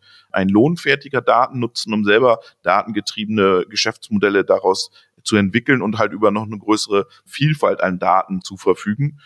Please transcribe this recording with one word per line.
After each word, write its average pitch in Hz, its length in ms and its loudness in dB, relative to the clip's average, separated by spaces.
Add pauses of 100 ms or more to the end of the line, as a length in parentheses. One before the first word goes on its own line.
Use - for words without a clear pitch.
(320)
ein 95 160 0
Lohnfertiger 139 760 0
Daten 123 360 0
nutzen, 117 340 -6
um 107 120 -2
selber 113 360 4 (220)
datengetriebene 101 1040 0
Geschäftsmodelle 101 800 -2
daraus 95 460 0 (320)
zu - 140 0
entwickeln 117 440 0
und 104 160 -2
halt 104 140 0
über 107 180 2
noch 107 160 -2
eine 107 140 -10
größere 101 480 0 (180)
Vielfalt 143 560 -2
an 92 160 0
Daten 92 440 0
zu - 160 -14
verfügen. 107 680 -2